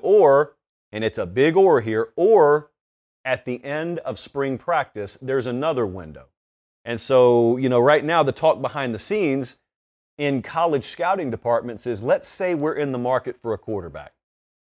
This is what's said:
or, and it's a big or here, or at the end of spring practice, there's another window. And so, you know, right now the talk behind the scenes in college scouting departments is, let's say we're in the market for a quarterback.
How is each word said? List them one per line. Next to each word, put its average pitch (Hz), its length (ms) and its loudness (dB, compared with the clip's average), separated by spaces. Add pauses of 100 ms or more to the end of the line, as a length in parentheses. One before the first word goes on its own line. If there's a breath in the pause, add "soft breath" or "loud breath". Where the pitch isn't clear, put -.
or, 151 520 6 (360)
and 107 120 -6
it's 110 140 -2
a 104 80 -4
big 135 320 2
or 180 240 6
here, 110 340 -2
or 151 540 4 (560)
at 131 200 -6
the 123 180 -8
end 160 360 -6
of 120 200 -10
spring 139 380 -6
practice, 123 640 -6
there's 131 260 -2
another 127 380 -2
window. 80 420 -12 (580)
And 117 160 -6
so, 123 560 4
you 131 120 0
know, 123 100 2
right 139 240 4
now 160 200 2
the 135 80 -2
talk 156 300 0
behind 135 320 -6
the 107 60 -6
scenes 139 580 -4 (600)
in 143 240 -2
college 160 420 -2
scouting 170 480 -4
departments 117 560 -4
is, 110 160 -6
let's 165 240 -2
say 180 260 -4
we're 156 220 -4
in 143 160 -4
the 127 80 -6
market 123 380 -4
for 117 160 -6
a 101 40 -6
quarterback. 82 560 -10 (560)